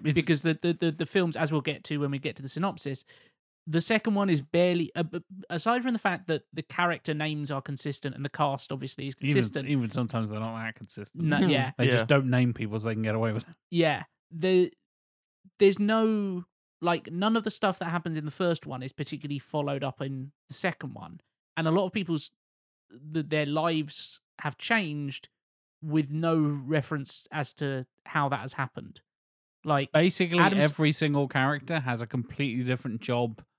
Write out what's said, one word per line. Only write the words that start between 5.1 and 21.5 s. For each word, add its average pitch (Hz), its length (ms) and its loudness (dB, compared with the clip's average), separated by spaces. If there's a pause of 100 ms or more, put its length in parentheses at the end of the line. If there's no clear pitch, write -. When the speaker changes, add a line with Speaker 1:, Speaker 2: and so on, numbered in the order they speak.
Speaker 2:
aside 233 320 0
from 247 100 -2
the 220 60 -2
fact 185 300 -2
that 156 140 0 (100)
the 156 100 -8
character 170 520 -2
names 151 360 -4
are 135 120 -4
consistent 139 540 -6
and 139 80 -8
the 143 60 -4
cast 139 420 -2
obviously 135 360 -8
is 131 120 -8
Speaker 1:
even, 143 140 2
Speaker 2:
consistent. 131 340 2
Speaker 1:
even 127 220 0
sometimes 113 400 -2
they're 107 100 -6
not 113 180 -6
that 113 160 -8
consistent. - 500 -12
Speaker 2:
No, 147 140 4
Speaker 3:
Hmm. 185 120 6
Speaker 2:
yeah. 135 260 2
Speaker 1:
They 123 80 2
Speaker 3:
Yeah. 131 80 6
Speaker 1:
just 113 140 4
don't 135 240 4
name 123 240 4
people 110 260 -4
so 113 80 -4
they 113 60 -2
can 110 80 -2
get 107 120 0
away 110 200 0
with 107 140 -4
it. 170 60 -20 (160)
Speaker 2:
Yeah. 160 340 2 (260)
The, 180 420 4 (880)
there's 196 200 8
no, 208 680 2 (380)
like, 170 280 0
none 202 260 2
of 220 80 0
the 214 60 -2
stuff 196 280 0
that 175 80 -6
happens 165 320 -2
in 151 60 -4
the 151 60 -4
first 170 360 0
one 131 160 -8
is 131 100 -8
particularly 147 460 -6
followed 143 460 -4
up 135 180 -6
in 135 300 -8 (160)
the - 60 -14
second 165 400 -6
one. - 260 -16 (340)